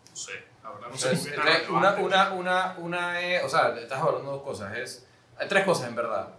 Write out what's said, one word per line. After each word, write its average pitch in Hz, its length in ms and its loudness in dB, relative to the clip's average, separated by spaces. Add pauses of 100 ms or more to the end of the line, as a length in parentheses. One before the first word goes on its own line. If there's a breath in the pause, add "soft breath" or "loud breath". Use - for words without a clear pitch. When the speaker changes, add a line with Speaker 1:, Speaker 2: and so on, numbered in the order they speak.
(100)
Speaker 1:
No - 60 -20
sé, - 160 -12 (300)
la 110 80 -14
verdad 104 200 -14
no 131 60 -12
sé 127 120 0
Speaker 2:
Entonces, - 260 0
Speaker 1:
por 151 100 -2
qué 156 60 4
es 160 40 6
tan 165 80 2
Speaker 2:
entonces, - 80 -6
una, 185 220 6
Speaker 1:
relevante. 190 420 4
Speaker 2:
una, - 0 -
una, 185 440 0
una 175 420 -4
es, 180 240 0
o - 40 -2
sea, - 300 4
estás 135 220 -6
hablando 139 300 0
de 139 60 -6
dos 135 60 -10
cosas, 104 340 -8
es, - 300 -10 (320 soft breath)
hay - 100 -6
tres 196 160 4
cosas 147 240 2
en 117 80 -10
verdad, 113 420 -4